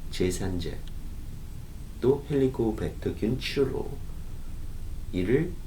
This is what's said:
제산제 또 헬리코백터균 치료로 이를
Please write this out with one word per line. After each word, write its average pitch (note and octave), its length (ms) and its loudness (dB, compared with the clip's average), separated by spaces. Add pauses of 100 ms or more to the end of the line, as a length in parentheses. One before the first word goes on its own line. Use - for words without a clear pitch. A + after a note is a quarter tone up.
(100)
제산제 F#2 680 0 (1200)
또 C#3 300 4
헬리코백터균 A#2 1120 2
치료로 - 500 0 (1200)
이를 A#2+ 400 4 (140)